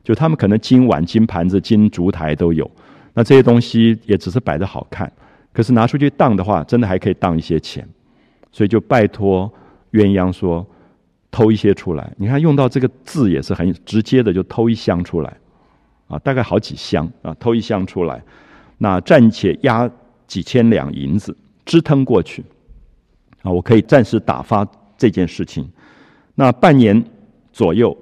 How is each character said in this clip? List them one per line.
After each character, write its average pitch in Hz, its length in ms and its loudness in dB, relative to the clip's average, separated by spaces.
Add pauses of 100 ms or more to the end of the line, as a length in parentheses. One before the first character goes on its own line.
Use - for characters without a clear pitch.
就 113 100 0
他 156 140 0
们 156 80 -2
可 - 100 -2
能 104 140 2
金 127 260 4
碗、 82 180 0
金 110 220 0
盘 90 220 -2
子、 95 120 0
金 107 300 2
烛 90 220 -2
台 78 220 -4
都 85 180 0
有， 76 180 -4 (420)
那 117 120 0
这 139 100 4
些 131 80 10
东 120 180 4
西 113 460 0
也 101 100 0
只 90 140 -6
是 104 80 -2
摆 76 180 -4
着 87 80 -4
好 - 240 -12
看， - 240 -10 (400)
可 120 120 -2
是 131 80 -2
拿 113 120 4
出 135 140 -2
去 143 120 0
当 131 260 0
的 92 80 -4
话， 95 180 -2
真 120 180 -2
的 117 60 0
还 92 100 -2
可 95 140 -2
以 90 40 0
当 87 220 -2
一 80 40 -2
些 80 180 -4
钱， - 280 -12 (680)
所 110 120 -2
以 98 40 0
就 107 120 2
拜 117 260 0
托 98 460 -2 (400)
鸳 101 260 4
鸯 90 140 0
说 87 320 -4 (680)
偷 110 200 2
一 107 60 2
些 101 180 2
出 87 200 -8
来。 - 220 -12
你 101 120 -6
看 139 120 0
用 160 140 2
到 135 140 2
这 135 100 -2
个 127 100 0 (160)
字 123 260 0
也 67 120 -2
是 - 100 -6
很 87 220 -2 (100)
直 107 160 -2
接 127 220 0
的， 104 100 0
就 92 120 -2
偷 117 260 -2
一 117 40 0
箱 90 300 -4
出 85 160 -6
来， - 160 -10 (720)
啊， 78 120 -10
大 139 120 -4
概 127 100 -2
好 - 160 -2
几 - 180 -8
箱， 82 340 -6 (120)
啊， 82 160 -12
偷 117 160 -2
一 117 60 -2
箱 98 260 -6
出 92 180 -6
来， 65 180 -8 (560)
那 92 240 0
暂 123 280 4
且 85 320 -2
押 120 280 0 (360)
几 90 160 -10
千 117 280 2
两 73 220 -2
银 69 260 -6
子 - 180 -12 (280)
支 165 160 2
腾 139 240 0
过 127 180 0
去， - 220 -12 (960)
啊， 92 80 -6
我 90 100 0
可 117 160 2
以 104 60 4
暂 135 220 4
时 110 140 -2
打 65 220 -4
发 104 260 -2 (300)
这 113 140 2
件 87 160 -2
事 - 180 -8
情。 71 240 -12 (680)
那 131 180 2
半 160 240 4
年 117 260 4 (500)
左 90 200 0
右 104 300 0